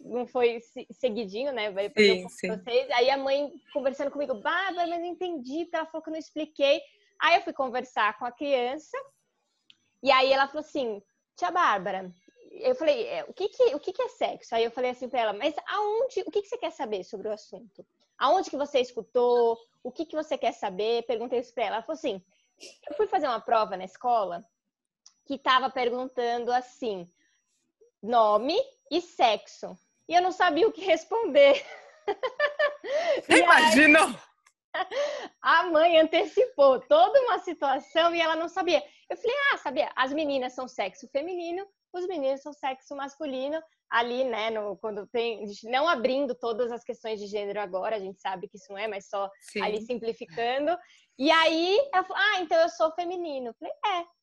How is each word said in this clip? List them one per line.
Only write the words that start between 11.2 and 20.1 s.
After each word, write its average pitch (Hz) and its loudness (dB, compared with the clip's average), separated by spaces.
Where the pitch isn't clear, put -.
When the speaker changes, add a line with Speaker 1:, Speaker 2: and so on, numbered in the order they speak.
Speaker 1:
"Tia 349 -4
Bárbara", 196 -2
eu - 0
falei, 285 0
é, 160 -6
"o - -16
que 403 -6
que, 466 2
o 285 -6
que - -8
que - -6
é 466 -4
sexo?" - -4
Aí 226 2
eu 233 -2
falei 254 -2
assim 247 -10
pra 247 -2
ela, 220 0
"Mas 262 -2
aonde, 415 -2
o - -8
que 403 -2
que 403 -18
você 480 -10
quer 330 -6
saber 214 -6
sobre 202 -10
o 208 -4
assunto? 202 -16
Aonde 320 2
que 320 -8
você 277 0
escutou? 240 2
O 254 -10
que 320 -6
que 320 -12